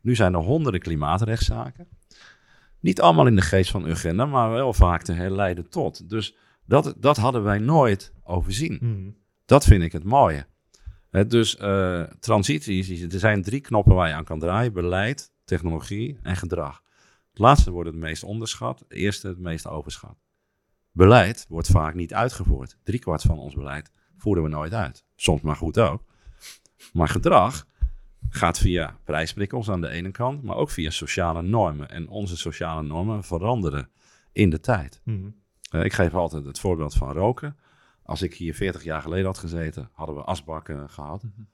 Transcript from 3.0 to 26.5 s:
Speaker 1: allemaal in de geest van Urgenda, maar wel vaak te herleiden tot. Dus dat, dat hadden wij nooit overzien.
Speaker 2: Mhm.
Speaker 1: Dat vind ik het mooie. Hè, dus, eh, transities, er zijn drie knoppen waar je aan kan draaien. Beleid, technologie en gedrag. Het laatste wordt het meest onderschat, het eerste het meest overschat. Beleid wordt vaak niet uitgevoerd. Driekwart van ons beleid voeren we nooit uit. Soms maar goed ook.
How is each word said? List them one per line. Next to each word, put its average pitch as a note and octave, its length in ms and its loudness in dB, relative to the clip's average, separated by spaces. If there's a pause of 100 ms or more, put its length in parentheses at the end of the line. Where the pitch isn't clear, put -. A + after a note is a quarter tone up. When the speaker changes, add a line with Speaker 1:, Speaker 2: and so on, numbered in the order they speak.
Speaker 1:
allemaal E3 260 8
in A2+ 80 6
de F#2 60 6
geest F#2 300 2
van F#2 140 -4
Urgenda, E2+ 400 -2
maar B2 260 0
wel B2 220 0
vaak F2 300 4
te - 80 -6
herleiden F2+ 580 -2
tot. F2+ 400 -6
Dus G#2+ 260 -6 (300)
dat, C#3 320 2
dat C#3 200 2
hadden A#2 260 2
wij G2+ 140 2
nooit A#2+ 560 2 (100)
overzien. F#2 580 -4
Speaker 2:
Mhm. G2+ 280 -4 (360)
Speaker 1:
Dat C#3+ 200 6
vind F#2 180 8
ik E2 80 -2
het D#2 120 -8
mooie. G2 420 2 (640)
Hè, G#2+ 180 2
dus, A#2 300 2
eh, F#2 460 -2 (160)
transities, G2 800 -2 (120)
er F#2+ 60 -4
zijn G#2 220 2
drie G#2 200 -4
knoppen G#2 340 6
waar F2 120 2
je D#2 60 -2
aan D#2+ 100 -6
kan D#2+ 160 -8
draaien. G2+ 340 0
Beleid, F#2 580 -4 (140)
technologie F#2+ 760 -6
en F#2 140 -4
gedrag. E2+ 480 -6 (460)
Het - 100 -20
laatste A#2+ 320 6
wordt E2+ 180 -6
het D#2+ 100 -10
meest D#2+ 240 -8
onderschat, A2+ 560 -8
het - 120 -20
eerste G2+ 360 -4
het F2+ 120 -10
meest E2 280 -8
overschat. D#2 500 -12 (760)
Beleid G2 580 6
wordt E2 180 -6
vaak D#2 260 2
niet F2 200 -6
uitgevoerd. F2+ 680 -2
Driekwart F#2 380 -4
van D#2+ 180 2
ons C#2 160 -14
beleid C#2 360 -10 (260)
voeren F2+ 260 0
we D#2 60 -2
nooit D2+ 240 -6
uit. E2 300 -6 (120)
Soms D2+ 260 0
maar D2+ 140 -2
goed E2 240 -4
ook. F#2+ 240 0 (920)